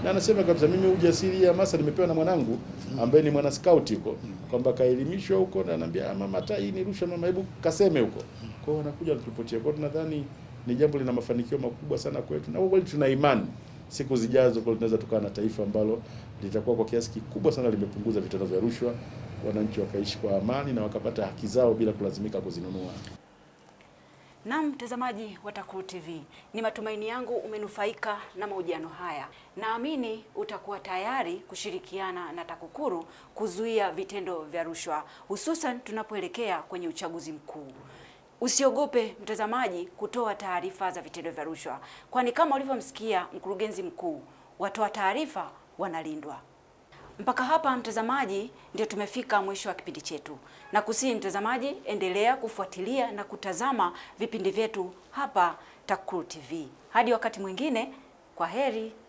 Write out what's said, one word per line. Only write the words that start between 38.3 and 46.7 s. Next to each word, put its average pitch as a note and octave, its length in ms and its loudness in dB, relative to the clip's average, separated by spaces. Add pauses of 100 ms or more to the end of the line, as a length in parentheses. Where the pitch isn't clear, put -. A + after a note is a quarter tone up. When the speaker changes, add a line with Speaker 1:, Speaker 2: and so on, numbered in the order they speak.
Speaker 2:
Usiogope B3+ 840 2
mtazamaji G#3+ 600 -2 (120)
kutoa G#3 380 -4
taarifa F#3 560 -4
za F3+ 100 -8
vitendo D#3+ 300 -8
vya D3+ 120 -8
rushwa, D3 360 -8 (320)
kwani B3 200 2
kama D4 240 4
ulivyomsikia A3 720 -2 (100)
mkurugenzi F#3+ 480 -4
mkuu, D#3+ 380 -6 (380)
watoa G3+ 300 0
taarifa G#3 600 -2 (260)
wanalindwa. D#3 600 -6 (840)